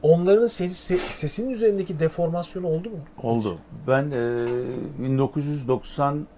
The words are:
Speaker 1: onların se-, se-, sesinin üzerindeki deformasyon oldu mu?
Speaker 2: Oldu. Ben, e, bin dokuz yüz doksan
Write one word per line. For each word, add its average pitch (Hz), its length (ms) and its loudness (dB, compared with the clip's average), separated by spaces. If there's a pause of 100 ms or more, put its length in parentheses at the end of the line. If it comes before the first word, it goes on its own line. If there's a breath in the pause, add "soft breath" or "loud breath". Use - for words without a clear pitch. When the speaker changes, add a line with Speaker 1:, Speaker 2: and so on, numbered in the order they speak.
Speaker 1:
onların 180 440 6
se-, 180 280 -2
se-, 180 240 -2 (140)
sesinin - 380 -4
üzerindeki 202 480 0
deformasyon 170 640 -2
oldu 175 280 -2
mu? 214 60 -10 (260)
Speaker 2:
Oldu. 110 360 0 (300)
Ben, 139 220 2
e, 120 360 0 (520)
bin 131 200 0
dokuz 139 280 0
yüz 147 220 -4
doksan 143 580 -2 (120)